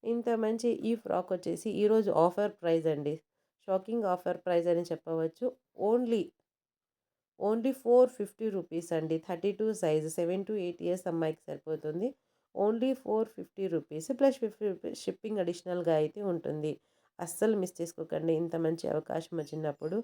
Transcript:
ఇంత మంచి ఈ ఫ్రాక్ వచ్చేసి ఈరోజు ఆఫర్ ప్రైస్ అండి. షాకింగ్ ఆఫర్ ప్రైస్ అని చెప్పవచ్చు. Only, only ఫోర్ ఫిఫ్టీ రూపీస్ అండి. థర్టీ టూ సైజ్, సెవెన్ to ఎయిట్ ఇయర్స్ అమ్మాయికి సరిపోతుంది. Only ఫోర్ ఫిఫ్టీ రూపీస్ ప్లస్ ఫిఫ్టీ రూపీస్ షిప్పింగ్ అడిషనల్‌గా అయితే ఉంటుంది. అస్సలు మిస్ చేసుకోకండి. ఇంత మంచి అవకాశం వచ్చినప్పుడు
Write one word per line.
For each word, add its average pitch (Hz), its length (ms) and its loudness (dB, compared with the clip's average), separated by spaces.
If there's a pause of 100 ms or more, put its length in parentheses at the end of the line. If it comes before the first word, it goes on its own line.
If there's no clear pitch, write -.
ఇంత 233 240 -2 (100)
మంచి 226 320 0 (100)
ఈ 226 160 0
ఫ్రాక్ 185 360 -2
వచ్చేసి 180 420 -4
ఈరోజు 208 440 4
ఆఫర్ 180 360 4
ప్రైస్ 165 320 2
అండి. 147 280 0 (540)
షాకింగ్ 202 380 0
ఆఫర్ 180 340 0
ప్రైస్ 175 280 2
అని 170 160 2
చెప్పవచ్చు. 165 640 -4 (360)
Only, 226 400 2 (1200)
only 226 340 0
ఫోర్ 247 360 6
ఫిఫ్టీ 220 380 -8
రూపీస్ 170 440 -6
అండి. 160 280 0
థర్టీ 180 320 -2
టూ 220 220 -2
సైజ్, 156 360 2
సెవెన్ 180 340 -2
to 214 120 -6
ఎయిట్ 175 260 -6
ఇయర్స్ 180 240 -2
అమ్మాయికి 165 360 -2
సరిపోతుంది. 156 680 -6 (460)
Only 220 420 2
ఫోర్ 220 340 -2
ఫిఫ్టీ - 380 -10
రూపీస్ 160 440 -4
ప్లస్ 269 260 4
ఫిఫ్టీ 214 280 -4
రూపీస్ - 320 -6
షిప్పింగ్ 208 420 -4
అడిషనల్‌గా 170 560 0
అయితే 156 280 0
ఉంటుంది. 156 480 -2 (460)
అస్సలు 214 380 0
మిస్ 185 200 -4
చేసుకోకండి. 165 580 -2
ఇంత 165 220 -2
మంచి 165 320 -2
అవకాశం - 480 -4
వచ్చినప్పుడు 156 680 -4